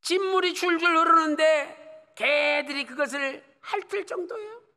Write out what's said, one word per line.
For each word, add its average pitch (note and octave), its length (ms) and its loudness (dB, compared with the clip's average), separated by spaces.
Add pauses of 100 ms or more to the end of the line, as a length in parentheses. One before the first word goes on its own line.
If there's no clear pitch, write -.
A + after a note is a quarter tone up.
진물이 F#4 520 0
줄줄 F4 440 2
흐르는데 D#4 1160 2
개들이 D4 720 0
그것을 C#4 580 -6 (180)
핥을 G4+ 440 -6
정도예요. G#4+ 560 -10 (160)